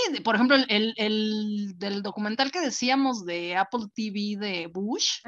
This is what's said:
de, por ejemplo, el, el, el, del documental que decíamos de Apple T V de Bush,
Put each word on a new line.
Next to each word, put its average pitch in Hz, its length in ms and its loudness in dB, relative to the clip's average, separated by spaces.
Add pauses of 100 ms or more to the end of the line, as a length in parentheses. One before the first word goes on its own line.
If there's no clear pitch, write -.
(120)
de, 240 80 -4
por 226 140 2
ejemplo, 254 220 6
el, 262 120 4
el, 220 280 2
el, 214 840 0
del 202 240 -4
documental 214 480 -2
que 359 100 -4
decíamos 254 640 2
de 175 320 -4
Apple 208 380 0
T 214 160 -4
V 208 340 -4
de 175 220 -4
Bush, 202 600 -2